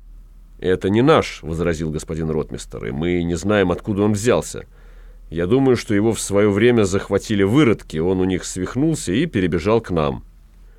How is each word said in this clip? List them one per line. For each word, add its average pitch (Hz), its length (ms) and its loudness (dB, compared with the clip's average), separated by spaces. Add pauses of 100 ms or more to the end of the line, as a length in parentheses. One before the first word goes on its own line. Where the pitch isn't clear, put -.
(600)
«Это 92 300 0
не 110 120 2
наш», 139 420 2
возразил 82 480 -4
господин 78 380 -6
ротмистр, 64 560 -6
«и 58 60 -6
мы 85 320 -2
не 85 120 -2
знаем, 98 360 2
откуда 101 320 -2
он 107 100 2
взялся. 101 520 0 (640)
Я 82 160 -2
думаю, 127 300 4
что - 180 -2
его 107 160 2
в 98 80 -4
свое 101 320 2
время 113 320 4
захватили 98 600 0
выродки, 110 540 2
он 92 220 0
у 92 60 2
них 92 180 -2
свихнулся 123 680 -4
и 143 120 2
перебежал 92 540 0
к - 100 -8
нам». 73 360 -2 (540)